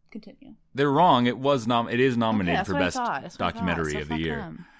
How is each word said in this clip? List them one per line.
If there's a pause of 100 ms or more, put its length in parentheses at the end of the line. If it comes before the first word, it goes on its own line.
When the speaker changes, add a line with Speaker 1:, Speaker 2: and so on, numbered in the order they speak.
(120)
Speaker 1:
continue. (200)
Speaker 2:
They're
wrong.
It
was
nom-,
it
is
nominated
Speaker 1:
Okay,
that's
Speaker 2:
for
Speaker 1:
what
I
Speaker 2:
Best
Speaker 1:
thought.
That's
what
I
thought.
Speaker 2:
Documentary
Speaker 1:
So
Speaker 2:
of
the
Speaker 1:
fuck
Speaker 2:
Year.
Speaker 1:
them. (140)